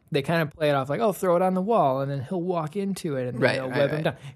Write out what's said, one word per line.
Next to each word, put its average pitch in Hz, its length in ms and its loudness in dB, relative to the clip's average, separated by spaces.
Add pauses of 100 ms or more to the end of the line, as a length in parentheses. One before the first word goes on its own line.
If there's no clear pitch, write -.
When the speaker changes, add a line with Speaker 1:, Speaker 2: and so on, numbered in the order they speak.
(100)
Speaker 1:
they 147 100 2
kinda 165 260 0
play 156 220 -2
it 143 60 4
off 135 160 0
like, 165 100 -2
"Oh, 220 120 2
throw 175 240 2
it 180 60 2
on 185 120 2
the 185 80 0
wall, 156 400 2
and 139 80 -4
then 135 180 -6
he'll 185 140 -4
walk 170 340 -4
into 185 400 -4
it, 127 120 -4
and 123 80 -6
then 117 40 -4
Speaker 2:
Right, 120 140 4
Speaker 1:
they'll 131 160 -4
Speaker 2:
right, 123 80 -2
Speaker 1:
web 139 120 2
him 151 60 -2
Speaker 2:
right. 160 80 -4
Speaker 1:
down," 156 120 -2 (200)